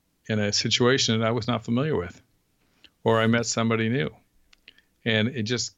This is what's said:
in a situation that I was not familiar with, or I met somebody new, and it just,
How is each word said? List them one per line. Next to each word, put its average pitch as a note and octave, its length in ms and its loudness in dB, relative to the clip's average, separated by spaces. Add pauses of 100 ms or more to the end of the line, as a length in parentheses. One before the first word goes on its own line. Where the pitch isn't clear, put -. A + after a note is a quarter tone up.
(300)
in G#2+ 100 0
a G#2 140 0
situation B2 640 2
that A2+ 80 0
I A2+ 40 0
was A#2+ 180 -4
not A#2 160 -4
familiar B2+ 320 -2
with, F2 240 -8 (840)
or A2+ 160 4
I A2 80 4
met A#2 180 2
somebody A2+ 440 0
new, B2+ 200 -2 (920)
and A2 240 2
it A#2+ 160 -4
just, A#2 340 -4